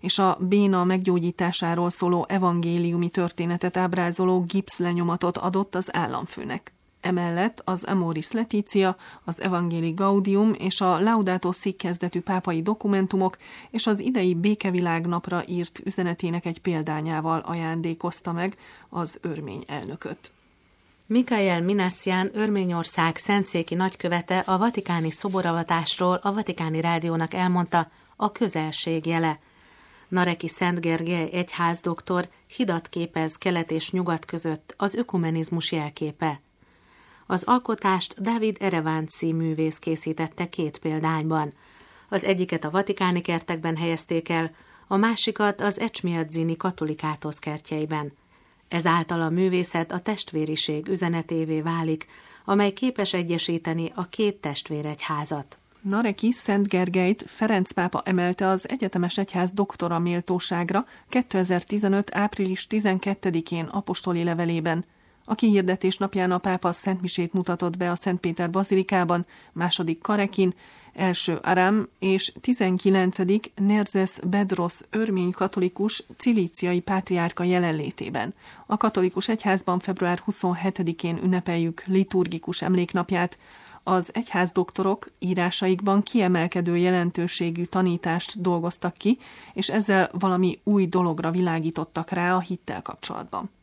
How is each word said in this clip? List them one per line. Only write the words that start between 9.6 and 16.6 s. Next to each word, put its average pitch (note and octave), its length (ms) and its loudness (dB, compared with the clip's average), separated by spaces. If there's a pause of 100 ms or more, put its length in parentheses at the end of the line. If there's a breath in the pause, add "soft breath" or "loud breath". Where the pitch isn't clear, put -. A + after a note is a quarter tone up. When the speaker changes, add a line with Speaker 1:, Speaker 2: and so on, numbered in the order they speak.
Speaker 1:
Gaudium G3 680 2
és - 220 -2
a F3+ 200 2
Laudato F#3+ 520 2
Si F#3+ 200 -2
kezdetű F3 480 -4
pápai F3+ 420 -2
dokumentumok F#3+ 760 0 (340 loud breath)
és - 160 -2
az G#3 140 2
idei G3 340 2
Békevilág F3 720 0
napra F3 400 -2
írt F3 380 -6
üzenetének F3 640 -2
egy E3 140 -6